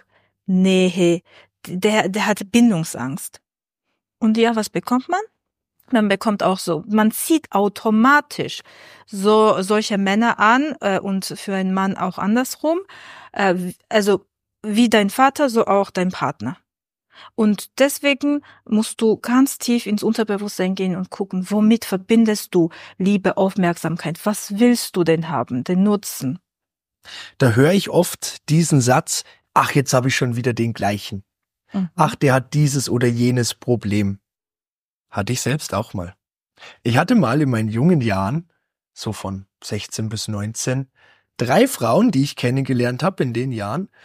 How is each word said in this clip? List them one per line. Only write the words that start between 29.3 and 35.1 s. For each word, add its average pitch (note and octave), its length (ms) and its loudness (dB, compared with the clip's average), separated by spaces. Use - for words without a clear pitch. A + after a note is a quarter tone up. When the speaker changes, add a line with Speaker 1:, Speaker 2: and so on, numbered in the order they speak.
Speaker 2:
"Ach, C#3 200 0
jetzt C#3 200 0
habe C3 160 2
ich B2+ 80 0
schon B2 200 -2
wieder A#2+ 180 -2
den A#2 180 0
gleichen. G2+ 500 -6
Speaker 1:
Mhm. F#3 240 -2
Speaker 2:
Ach, D#3 180 0
der C#3 180 2
hat C3 220 -2
dieses C#3+ 340 0
oder A#2+ 200 0
jenes A#2+ 460 0
Problem." G2+ 640 -2